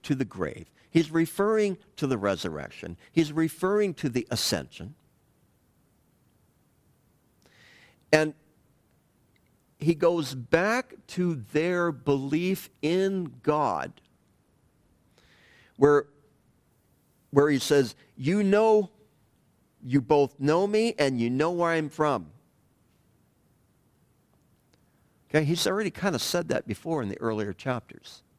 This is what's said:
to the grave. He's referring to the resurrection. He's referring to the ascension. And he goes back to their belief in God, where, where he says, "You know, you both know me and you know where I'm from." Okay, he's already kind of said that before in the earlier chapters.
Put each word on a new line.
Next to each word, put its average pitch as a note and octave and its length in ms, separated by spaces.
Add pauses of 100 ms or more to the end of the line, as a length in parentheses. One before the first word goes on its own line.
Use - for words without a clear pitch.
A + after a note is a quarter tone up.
to C#3+ 140
the C3 80
grave. F2+ 440 (220)
He's D#3 220
referring G3+ 640 (160)
to C#3+ 140
the B2 100
resurrection. F2 760 (160)
He's D3+ 200
referring F#3 600
to - 140
the A#2+ 240
ascension. F2 640 (3250)
And D#3 220 (1400)
he D#3+ 160
goes D#3+ 400
back F3+ 600 (120)
to F3 300 (160)
their F3 400
belief C#3+ 760 (140)
in F#3 500 (120)
God, C3 480 (1800)
where, C#3+ 300 (1200)
where C#3+ 180
he C#3 120
says, C#3 340 (220)
"You F#3 260
know, G#3+ 480 (960)
you C3 160
both C#3+ 400
know D#3+ 260
me A3 320
and C3+ 220
you A#2+ 100
know D3+ 220
where E3+ 180
I'm D#3+ 180
from." C#3 380 (3000)
Okay, D#3 140
he's E3+ 200
already G3+ 280
kind F3+ 240
of - 40
said F3 280
that B2 180
before D3 360
in G2+ 60
the G2 120
earlier G#2+ 320
chapters. - 720 (140)